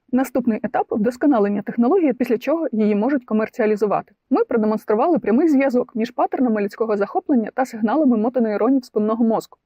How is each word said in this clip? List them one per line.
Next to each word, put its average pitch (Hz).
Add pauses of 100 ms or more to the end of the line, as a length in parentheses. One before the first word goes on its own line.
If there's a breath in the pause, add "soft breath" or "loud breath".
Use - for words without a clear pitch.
(120)
Наступний 247
етап — -
вдосконалення 214
технології, 262
після 254
чого 311
її 214
можуть 247
комерціалізувати. 214 (180)
Ми 392
продемонстрували 220
прямий 247
зв'язок 262
між 233
паттернами 254
людського 214
захоплення 220
та 262
сигналами 240
мотонейронів 233
спинного 220
мозку, 220